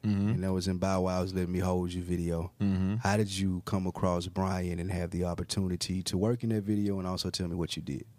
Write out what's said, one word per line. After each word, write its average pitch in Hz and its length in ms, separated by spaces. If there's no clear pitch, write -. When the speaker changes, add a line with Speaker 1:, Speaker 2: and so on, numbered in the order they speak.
Speaker 1:
Mm-hmm. 101 260
Speaker 2:
And 104 140
that 95 80
was 92 160
in 92 100
Bow 95 240
Wow's 92 300
Let 92 160
Me 90 120
Hold 90 320
You 90 100
video. 85 480
Speaker 1:
Mm-hmm. 98 360
Speaker 2:
How 104 200
did 104 140
you 95 340
come 92 220
across 90 400
Brian 90 520
and 90 120
have 90 200
the 85 140
opportunity 90 800
to - 140
work 117 240
in 113 80
that 110 140
video, 101 340
and 92 100
also 92 220
tell 90 180
me 85 80
what 85 200
you 80 60
did? 69 220